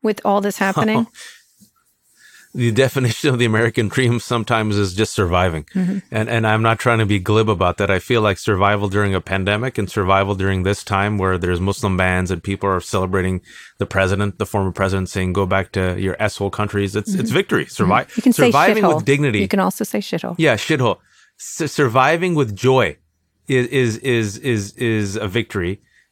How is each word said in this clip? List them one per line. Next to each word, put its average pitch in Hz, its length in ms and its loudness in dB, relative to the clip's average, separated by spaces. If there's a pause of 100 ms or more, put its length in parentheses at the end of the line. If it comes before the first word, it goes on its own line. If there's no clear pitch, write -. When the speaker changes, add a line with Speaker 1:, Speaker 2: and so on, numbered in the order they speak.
Speaker 1:
with 214 200 -2
all 202 160 2
this 202 180 -4
happening. 214 540 0
Speaker 2:
<laughs> - 40 -20 (1400)
The 120 180 0
definition 127 560 0
of 127 100 2
the 120 60 4
American 110 440 2
dream 120 300 2
sometimes 110 580 -2
is 98 180 0
just 104 180 0
surviving. 87 520 0 (100)
Speaker 1:
Mm-hmm. 190 240 -2 (120)
Speaker 2:
And, 113 200 -4
and 113 160 0
I'm 110 160 2
not 113 160 2
trying 117 220 2
to 107 60 4
be 101 120 2
glib 107 320 2
about 87 260 2
that. 98 140 0
I 95 80 2
feel 113 240 0
like 101 160 2
survival 101 500 2
during 101 260 0
a 92 60 0
pandemic 104 560 -2
and 101 140 -4
survival 98 440 2
during 95 280 0
this 98 200 0
time 101 360 -2
where 92 180 0
there's 90 240 0
Muslim 95 380 -2
bans 92 320 0
and 87 120 -4
people 98 280 -4
are 92 100 0
celebrating 92 640 -2 (340)
the - 80 -4
president, 98 540 -2
the 104 80 -4
former 95 260 -2
president, 95 380 -2
saying, 92 240 -2
"Go 98 100 0
back 95 280 -2
to 92 280 -2
your 95 180 -4
S-hole 101 300 -2
countries." 101 480 -2
It's, 107 160 -4
it's 190 160 -2
Speaker 1:
Mm-hmm. - 60 -2
Speaker 2:
victory. 160 320 0
Survi- 104 380 0
Speaker 1:
Mm-hmm. - 120 -20
You 220 60 -4
can 247 100 4
say - 180 4
Speaker 2:
surviving 202 340 4
Speaker 1:
shithole. 160 120 4
Speaker 2:
with - 80 -4
dignity. 139 360 2
Speaker 1:
You 98 80 -2
can 196 120 0
also 190 240 -2
say 208 140 -6
shithole. - 400 -6
Speaker 2:
Yeah, 151 180 4
shithole. 123 400 0 (420)
S-, - 320 -6
surviving 151 640 2
with 117 220 0
joy 123 400 2 (520)
is, 127 180 2
is, 120 320 0
is, 113 400 -2
is, 107 400 -2
is 107 380 0
a 107 120 -4
victory. 98 540 -4 (300)